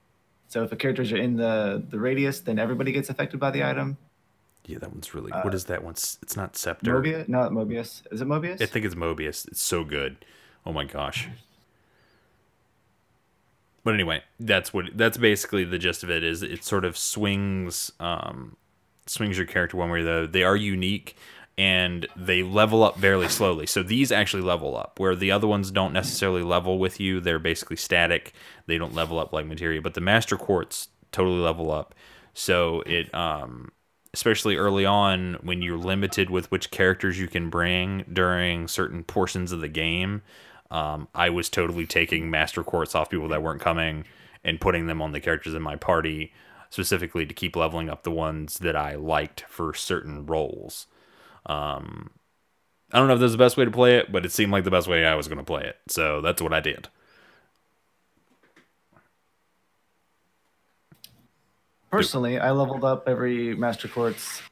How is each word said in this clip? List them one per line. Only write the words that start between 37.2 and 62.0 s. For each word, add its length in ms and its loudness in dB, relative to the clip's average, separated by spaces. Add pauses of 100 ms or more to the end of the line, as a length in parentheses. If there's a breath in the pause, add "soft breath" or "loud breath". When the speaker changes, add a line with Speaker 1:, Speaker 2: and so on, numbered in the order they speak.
Speaker 2:
can 200 -2
bring 640 0
during 560 2
certain 340 -4
portions 480 -2
of 100 -4
the 80 -4
game, 540 -2 (480 loud breath)
um, 440 -4
I 160 4
was 180 0
totally 380 -2
taking 440 0
Master 320 0
Quartz 320 -2
off 160 0
people 180 -2
that 140 -2
weren't 200 -4
coming 420 0 (400 loud breath)
and 160 -2
putting 260 2
them 140 -4
on 120 -4
the 80 -6
characters 340 -2
in 80 -6
my 140 -6
party, 540 0 (400 loud breath)
specifically 560 -2
to 80 -12
keep 220 -6
leveling 320 -2
up 140 -10
the 80 -4
ones 480 -6
that 180 -2
I 180 -4
liked 540 -2
for 240 -6
certain 540 -6
roles. 600 -4 (600 soft breath)
Um, 640 -6 (800)
I 60 6
don't 100 8
know 60 10
if 60 4
that's 120 6
the 60 -2
best 180 8
way 80 6
to 60 2
play 260 8
it, 160 2
but 140 2
it 60 -4
seemed 200 4
like 120 4
the 60 0
best 160 4
way 200 4
I 80 6
was 140 -2
gonna 140 -8
play 220 -4
it. 220 -8
So 340 0
that's 220 0
what 100 0
I 80 2
did. 280 -4 (4000 soft breath)
Speaker 1:
Personally, 480 0